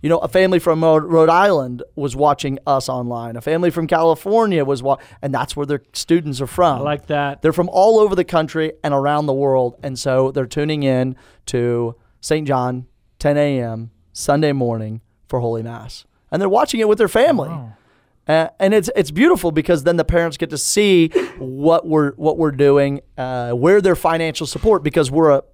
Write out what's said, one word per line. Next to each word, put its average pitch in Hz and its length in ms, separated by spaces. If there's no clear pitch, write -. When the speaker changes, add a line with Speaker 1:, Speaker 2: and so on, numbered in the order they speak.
Speaker 1:
You 151 80
know, 165 100
a - 80
family 185 320
from 160 240
Ro-, 160 140
Rhode 160 320
Island 156 520
was 139 200
watching 143 520
us 135 200
online. 120 480
A 117 60
family 170 300
from 165 160
California 170 760
was 135 200
wa-, 135 140
and 139 120
that's 123 220
where 143 100
their 139 160
students 151 460
are 135 80
from. 156 320
Speaker 2:
I 135 40
like 147 240
that. 143 340
Speaker 1:
They're 156 120
from 180 160
all 220 300
over 208 160
the 180 100
country 156 480
and 147 100
around 143 320
the 139 80
world, 131 480
and 131 160
so 131 340
they're 135 140
tuning 147 380
in 131 320
to 120 480
Saint 156 260
John, 127 380
ten 147 200
A 143 240
M, 113 300
Sunday 147 380
morning 113 500
for 131 120
Holy 117 240
Mass. 117 420
And 170 100
they're 196 80
watching 233 300
it 220 80
with 208 120
their 214 80
family. 233 420
Speaker 2:
Wow. 127 240
Speaker 1:
Uh, 160 220
and 196 140
it's, 208 220
it's 151 160
beautiful 196 420
because 156 300
then 170 120
the 170 80
parents 170 320
get 165 140
to 151 80
see 185 500
what 143 480
we're, 151 280
what 156 220
we're 156 140
doing, 139 480
uh, 127 360
where 160 280
their 185 140
financial 165 500
support, 185 380
because 151 260
we're 156 220
a 135 120